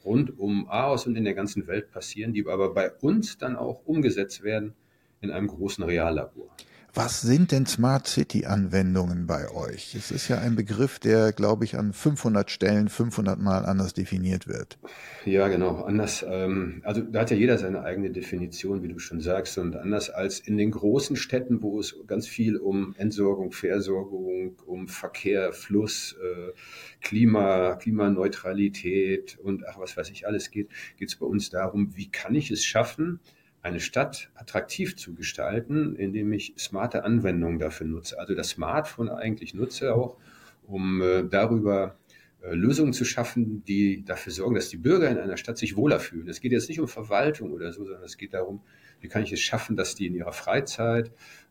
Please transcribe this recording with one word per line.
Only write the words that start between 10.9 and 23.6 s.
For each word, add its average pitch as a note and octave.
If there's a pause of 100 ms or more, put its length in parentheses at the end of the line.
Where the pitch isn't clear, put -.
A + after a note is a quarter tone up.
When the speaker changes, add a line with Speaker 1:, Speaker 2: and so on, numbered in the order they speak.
Speaker 2:
der, A2
glaube G#2+
ich, -
an G#2
fünfhundert A2+
Stellen G#2
fünfhundert G2+
Mal F#2+
anders F#2+
definiert F#2
wird. - (460)
Speaker 1:
Ja, G2
genau. F2+
Anders, G#2+
ähm, F#2
also G#2
da A2
hat A2+
ja A#2
jeder A#2
seine F#2+
eigene F#2
Definition, F2+
wie -
du F2
schon E2+
sagst, F2+
und E2+
anders G2+
als F#2+
in G#2
den G#2
großen B2
Städten, B2
wo G#2
es - (100)
ganz G#2+
viel A2
um G2
Entsorgung, G2
Versorgung, F#2+ (100)